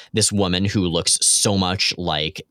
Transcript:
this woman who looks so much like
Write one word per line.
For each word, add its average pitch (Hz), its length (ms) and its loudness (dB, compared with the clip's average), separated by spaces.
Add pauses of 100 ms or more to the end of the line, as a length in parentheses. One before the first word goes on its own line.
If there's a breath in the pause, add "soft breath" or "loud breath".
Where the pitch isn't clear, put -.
(140 loud breath)
this 107 180 0
woman 95 320 2
who 101 220 0
looks 85 340 0
so - 380 2
much 92 400 0
like 80 420 -4 (100)